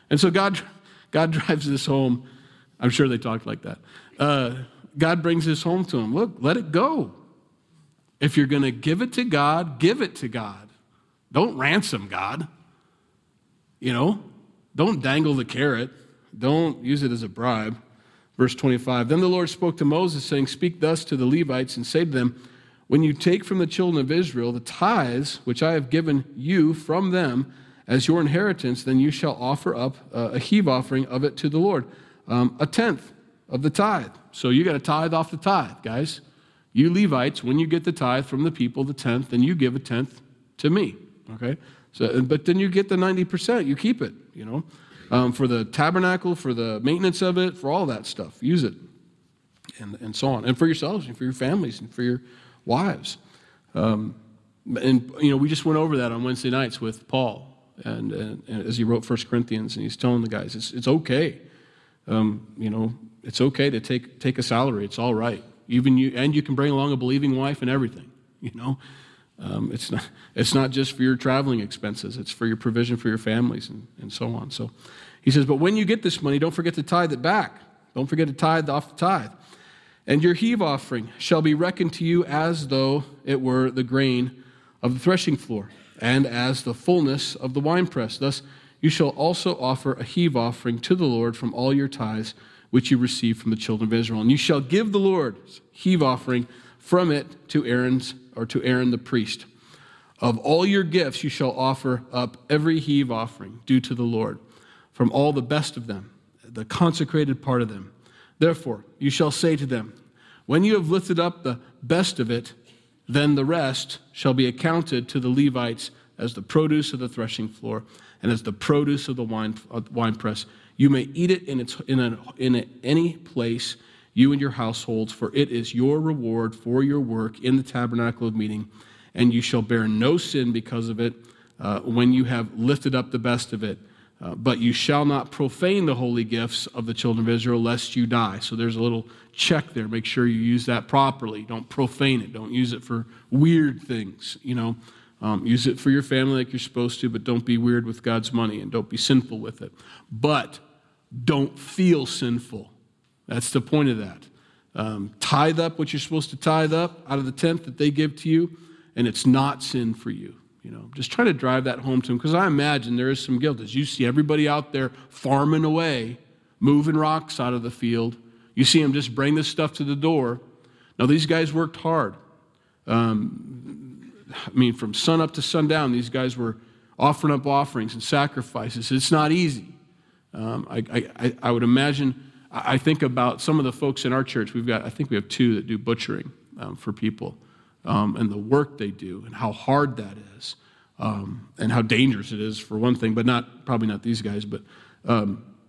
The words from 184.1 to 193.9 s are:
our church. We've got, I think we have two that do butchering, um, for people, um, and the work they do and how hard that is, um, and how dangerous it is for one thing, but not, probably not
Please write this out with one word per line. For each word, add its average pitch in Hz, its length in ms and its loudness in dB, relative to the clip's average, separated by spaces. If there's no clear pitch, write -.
our 135 100 2
church. 110 300 -4
We've 117 120 -4
got, 117 180 0
I 123 60 -8
think 139 200 -6
we 120 60 -2
have 101 120 -2
two 120 280 4
that - 120 -4
do 113 100 -4
butchering, 117 540 -6
um, 104 160 -12
for - 160 -8
people, 110 460 -6
um, 107 300 0
and 110 160 -2
the 101 60 -8
work 139 400 0
they 101 140 -6
do 95 340 -14
and 117 100 -18
how 113 160 -4
hard 135 460 0
that 101 180 -12
is, - 180 -14
um, 104 580 -6
and 110 140 -2
how 120 100 2
dangerous 113 500 2
it 107 100 -6
is 107 180 -6
for - 180 -8
one 120 180 4
thing, 113 180 0
but 117 120 0
not, 120 400 0
probably 113 220 0
not 101 160 -4